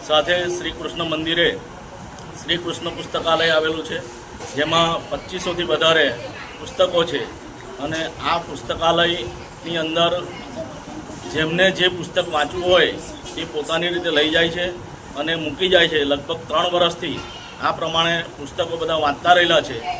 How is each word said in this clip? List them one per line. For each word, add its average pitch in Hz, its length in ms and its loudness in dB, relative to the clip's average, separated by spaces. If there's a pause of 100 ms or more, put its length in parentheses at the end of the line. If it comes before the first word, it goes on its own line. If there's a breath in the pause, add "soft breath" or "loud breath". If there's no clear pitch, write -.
સાથે 175 420 2
શ્રી 170 220 -4
કૃષ્ણ 170 340 -6
મંદિરે 160 540 0 (840)
શ્રી 165 140 0
કૃષ્ણ 165 340 -6
પુસ્તકાલય 165 580 0
આવેલું 160 360 2
છે, 165 140 -6 (580)
જેમાં 165 540 2
પચીસોથી 175 520 -4
વધારે 156 520 4 (460)
પુસ્તકો 175 440 2
છે 131 200 -2 (540)
અને 160 280 -4
આ 151 320 -2
પુસ્તકાલયની 165 1400 -2
અંદર 165 460 2 (1080)
જેમને 165 380 4
જે 180 180 2
પુસ્તક 175 440 -2
વાંચવું 156 320 0
હોય 170 280 6 (420)
તે 160 180 -4
પોતાની 160 360 -2
રીતે 170 220 -2
લઈ 156 200 4
જાય 165 180 4
છે 175 180 -2 (500)
અને 156 180 -2
મૂકી 156 340 -2
જાય 175 200 8
છે. 156 160 2
લગભગ 139 320 0 (120)
ત્રણ 170 220 2
વર્ષથી 175 500 0 (420)
આ 151 100 2
પ્રમાણે 165 520 0 (140)
પુસ્તકો 165 380 -4
બધા 165 180 0
વાંચતા 151 380 4
રહેલા 170 280 8
છે, 123 200 -6 (200)